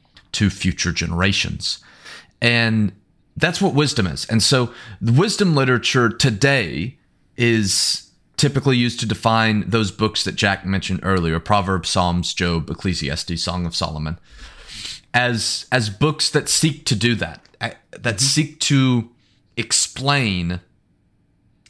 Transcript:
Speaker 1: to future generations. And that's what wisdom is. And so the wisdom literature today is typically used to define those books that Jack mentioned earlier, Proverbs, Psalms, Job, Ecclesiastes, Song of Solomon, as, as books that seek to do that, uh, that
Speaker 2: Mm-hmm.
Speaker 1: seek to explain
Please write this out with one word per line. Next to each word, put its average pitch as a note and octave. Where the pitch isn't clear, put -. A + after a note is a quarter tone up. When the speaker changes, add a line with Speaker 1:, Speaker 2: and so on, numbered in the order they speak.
Speaker 1:
to G2+
future F2+
generations. F2
And A2+
that's E3+
what F3+
wisdom C3+
is. C#2+
And A2+
so B2
the A#2
wisdom F3+
literature B2+
today A2
is A2+
typically C#3
used A#2+
to A#2+
define A2
those G#2+
books -
that F2
Jack G2
mentioned F#2
earlier, E2
Proverbs, F#2+
Psalms, F2
Job, E2+
Ecclesiastes, E2
Song F2
of E2
Solomon, D#2
as, A#2+
as A2+
books D3+
that C#3+
seek -
to -
do A2+
that, D#2+
uh, A#2
that A2+
Speaker 2:
Mm-hmm. -
Speaker 1:
seek C#3+
to C3
explain G2+